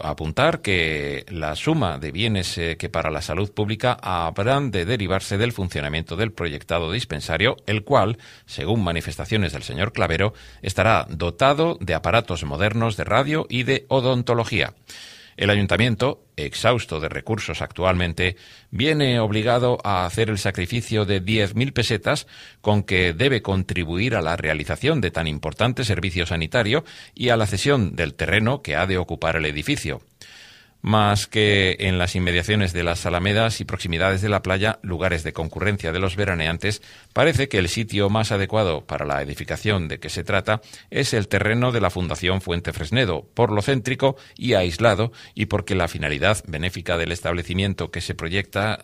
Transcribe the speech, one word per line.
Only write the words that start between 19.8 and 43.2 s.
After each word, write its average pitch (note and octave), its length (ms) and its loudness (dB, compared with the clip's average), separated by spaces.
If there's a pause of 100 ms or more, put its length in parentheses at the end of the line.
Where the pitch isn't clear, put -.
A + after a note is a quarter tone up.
a F#2 220 0
hacer G#2+ 240 0
el G#2 80 0
sacrificio G#2 680 -2
de G2 160 0
diez G2+ 340 0
mil C3 200 0
pesetas A#2+ 520 0 (360)
con G#2 200 4
que F2+ 300 2
debe A#2+ 300 2
contribuir F#2 720 -2
a F#2+ 80 0
la E2 140 0
realización D#2 640 0
de F2+ 80 0
tan E2 160 -2
importante F#2 580 -2
servicio F2 400 0
sanitario G#2 600 0 (300)
y B2 140 -2
a A#2 80 6
la A2+ 100 2
cesión G#2 500 2
del D2+ 180 -2
terreno A2 480 0
que D2 140 -2
ha F2 100 2
de F#2+ 100 0
ocupar E2 400 0
el D#2+ 80 0
edificio. D2+ 560 -4 (840)
Más G#2 440 4
que G2+ 540 4
en F#2+ 180 2
las F2+ 160 0
inmediaciones F2+ 580 2
de F2 120 -2
las E2+ 220 -2
alamedas G2+ 540 2
y - 40 -6
proximidades F#2 560 0
de G#2+ 80 0
la G2 140 2
playa, F#2+ 400 0
lugares F2 420 0
de D#2+ 80 -4
concurrencia E2+ 580 -2
de E2+ 80 -2
los F#2+ 160 0
veraneantes, F2 640 -2 (320)
parece C3+ 360 2
que G#2+ 100 2
el F2+ 100 2
sitio G#2 400 0
más G#2+ 220 2
adecuado G2 560 0
para D2 180 -4
la C#2+ 160 0
edificación D#2+ 680 -2
de - 100 -6
que D#2 120 -10
se F2+ 120 -6
trata G2+ 380 0 (300)
es B2+ 220 0
el G#2+ 140 2
terreno A2+ 460 2
de A#2 80 0
la F#2 100 2
Fundación F2 500 0
Fuente E2+ 320 -4
Fresnedo, F2 600 -2